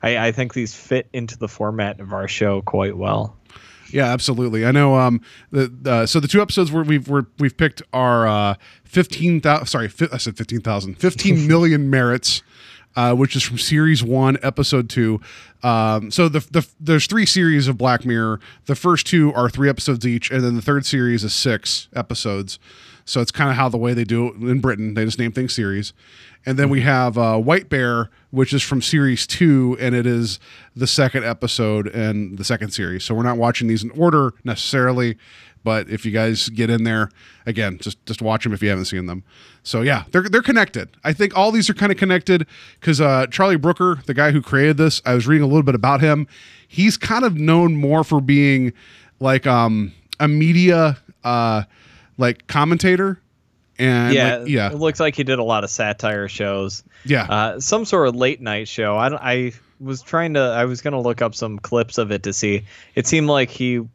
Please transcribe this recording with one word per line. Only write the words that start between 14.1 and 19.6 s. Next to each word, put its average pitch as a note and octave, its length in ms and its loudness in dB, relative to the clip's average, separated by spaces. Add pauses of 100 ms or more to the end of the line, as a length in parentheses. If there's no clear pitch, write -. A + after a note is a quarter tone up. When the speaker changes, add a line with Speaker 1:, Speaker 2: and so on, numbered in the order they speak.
Speaker 2:
episode C3 480 0
two. A2 320 0 (420)
Um, A2 480 0
so E3+ 180 2
the, D3 100 -2 (120)
the, E3 160 0 (120)
there's D3+ 280 0
three G#3+ 180 0
series D#3+ 420 2
of C3 100 -2
Black B2 280 0
Mirror. A2+ 340 -2 (280)
The C#3+ 80 0
first F3 320 0
two D3+ 260 4
are A#2+ 160 2
three C#3 200 0